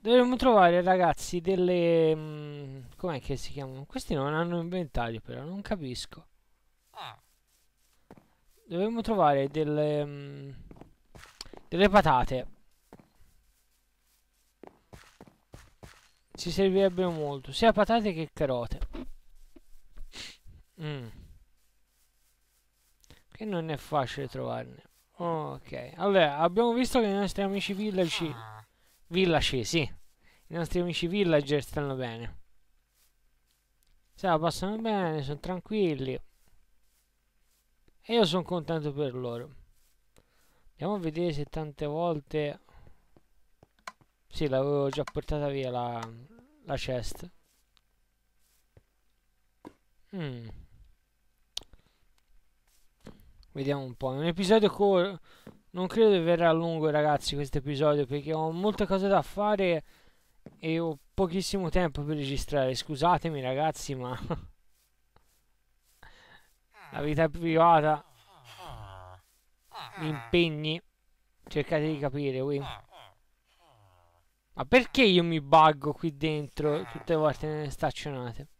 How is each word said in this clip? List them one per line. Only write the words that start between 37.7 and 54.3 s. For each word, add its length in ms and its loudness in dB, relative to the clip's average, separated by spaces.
E 120 -4
io 120 6
sono 180 0
contento 500 -4
per 220 -4
loro. 400 -8
Andiamo 240 -6
a 40 -6
vedere 340 -4
se 120 -4
tante 400 -8
volte. 720 -4
Sì, 200 -4
l'avevo 420 0
già 140 -4
portata 440 -4
via 240 -4
la, 360 -6
la 100 -6
chest. 540 -6
Mm. 320 -8
Vediamo 320 -2
un 120 -12
po'. 180 -4
È 40 -4
un 80 -2
episodio 440 4